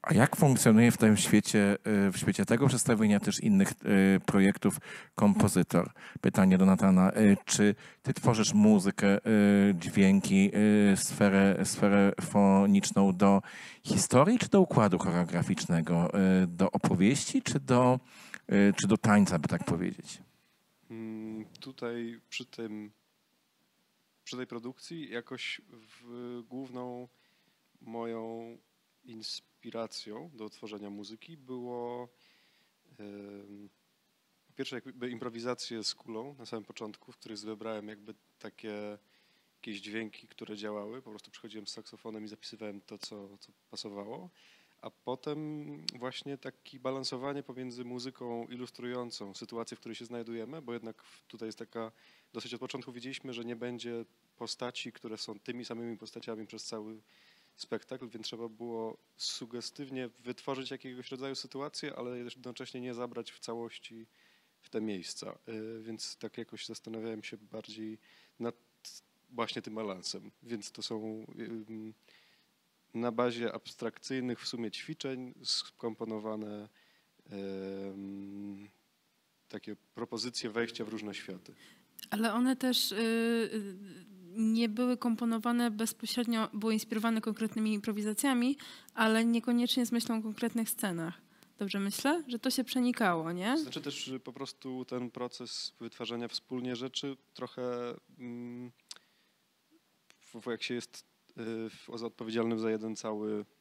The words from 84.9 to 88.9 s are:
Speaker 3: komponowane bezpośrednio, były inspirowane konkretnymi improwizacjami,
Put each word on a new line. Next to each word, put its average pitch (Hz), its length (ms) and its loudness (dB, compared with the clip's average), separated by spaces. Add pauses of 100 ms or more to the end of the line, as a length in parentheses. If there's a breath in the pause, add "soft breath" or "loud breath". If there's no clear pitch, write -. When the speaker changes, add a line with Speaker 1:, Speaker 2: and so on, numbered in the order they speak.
Speaker 3:
komponowane 240 760 0
bezpośrednio, 220 800 -4
były 220 200 0
inspirowane 220 480 -2
konkretnymi 214 520 -4
improwizacjami, 220 840 -2 (360 loud breath)